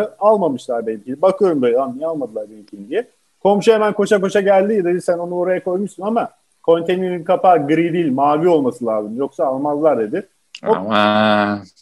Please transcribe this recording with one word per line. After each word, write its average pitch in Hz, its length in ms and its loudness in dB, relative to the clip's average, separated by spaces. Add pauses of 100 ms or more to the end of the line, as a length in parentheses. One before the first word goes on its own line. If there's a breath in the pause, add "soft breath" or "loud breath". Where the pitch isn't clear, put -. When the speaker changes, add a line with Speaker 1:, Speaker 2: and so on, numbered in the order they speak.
(200)
Speaker 1:
almamışlar 147 680 0
benimkini. 127 340 -8
Bakıyorum 190 400 2
böyle, - 140 2
"Lan 131 220 -2
niye 156 100 -6
almadılar 110 420 -8
benimkini?" 101 400 -20
diye. 214 180 -4 (320)
Komşu 202 340 2
hemen 214 200 2
koşa 202 280 0
koşa 196 200 0
geldi, 196 440 2
dedi, 175 160 -2
"Sen 175 160 -2
onu 175 180 -8
oraya 180 280 -2
koymuşsun 185 400 -4
ama 214 260 -4 (340)
konteynerin 175 600 0
kapağı 180 440 4
gri 165 260 0
değil, 165 180 0
mavi 147 360 2
olması 135 380 0
lazım. 110 320 -4
Yoksa 139 280 -4
almazlar." 147 540 0
dedi. 120 280 -4 (380)
Hop. 214 120 2
Speaker 2:
Ama 104 840 2 (200)